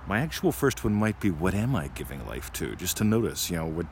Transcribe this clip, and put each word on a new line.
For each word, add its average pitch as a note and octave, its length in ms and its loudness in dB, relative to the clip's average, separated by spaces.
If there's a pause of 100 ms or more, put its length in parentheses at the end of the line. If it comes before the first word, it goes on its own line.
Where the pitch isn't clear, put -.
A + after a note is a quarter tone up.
My G#2 140 2
actual D#3+ 320 0
first - 320 2
one G#2+ 80 4
might G#2+ 260 2
be, G#2 100 2
what F2+ 240 2
am A#2 220 0
I D2 140 -2
giving C2+ 360 -8
life A1+ 280 -8
to? A#1 240 -4
Just - 200 -4
to G#2+ 60 2
notice, G#2+ 460 2
you F2 80 0
know, D#2+ 80 -2
what, E2 260 -2